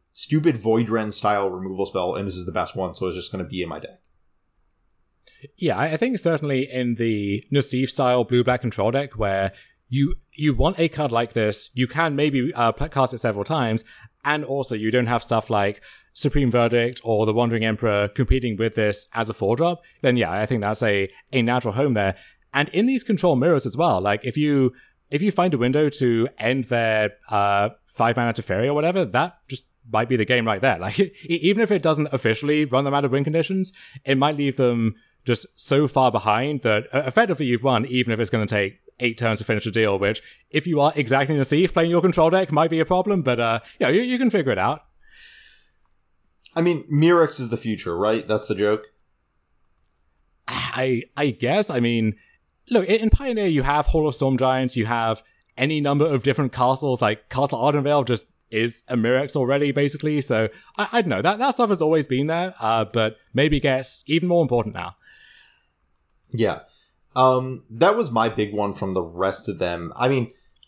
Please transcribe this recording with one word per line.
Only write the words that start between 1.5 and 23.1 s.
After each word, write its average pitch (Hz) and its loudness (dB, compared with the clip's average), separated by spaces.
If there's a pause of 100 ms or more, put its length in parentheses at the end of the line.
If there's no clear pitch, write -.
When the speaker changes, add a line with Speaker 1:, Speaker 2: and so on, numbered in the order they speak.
Speaker 1:
spell, 92 -4
and 98 -6
this 92 -6
is 90 -10
the 90 -10
best 90 -4
one, 90 -6
so 95 -4
it's 87 -6
just 90 -10
gonna 95 -8
be 90 -8
in 82 -10
my 76 -10
deck." - -18 (1500)
Speaker 2:
Yeah, 139 -2
I, 151 -2
I 156 -2
think 240 -2
certainly 147 -2
in 123 -2
the 104 -2
Nassif 131 0
style 123 2
blue-black 123 2
control 110 -2
deck 135 -4
where 98 0 (340)
you, 135 0 (180)
you 147 0
want 143 2
a 165 2
card 143 -4
like 117 0
this, 107 -2
you 123 -2
can 156 -2
maybe, 139 0
uh, 117 2
pl-, 143 -4
cast 131 0
it 117 -8
several 101 -2
times, 117 -2 (400)
and 151 -2
also 135 -6
you 110 -2
don't 123 2
have 120 -2
stuff - -2
like 104 0 (320)
Supreme 139 2
Verdict 120 2
or 110 2
the 107 2
Wandering 117 0
Emperor 104 0
competing 120 0
with 113 -2
this 107 -2
as 113 -4
a 110 -4
four 104 0
drop, 165 0 (200)
then 123 2
yeah, 95 0
I 101 -2
think 117 -2
that's 104 -2
a, 101 0 (220)
a 135 0
natural 120 0
home 135 2
there. 98 0 (380)
And 143 0
in 202 0
these 262 0
control 180 2